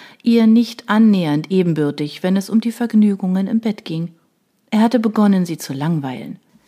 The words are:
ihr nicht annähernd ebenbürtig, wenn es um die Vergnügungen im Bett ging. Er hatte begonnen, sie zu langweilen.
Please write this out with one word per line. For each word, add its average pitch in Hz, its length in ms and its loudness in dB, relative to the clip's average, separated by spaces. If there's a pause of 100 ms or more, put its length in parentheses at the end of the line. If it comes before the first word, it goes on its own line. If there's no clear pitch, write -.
(220)
ihr 233 240 4
nicht 220 440 2
annähernd 180 600 2
ebenbürtig, 151 720 -2
wenn 185 160 0
es 196 140 -6
um 220 100 2
die 233 100 -4
Vergnügungen 196 760 0
im 220 140 -2
Bett 214 220 -6
ging. 165 260 -8 (600)
Er 214 120 2
hatte 233 180 2
begonnen, 208 480 2
sie 160 100 -6
zu - 160 -12
langweilen. 139 640 -6 (300)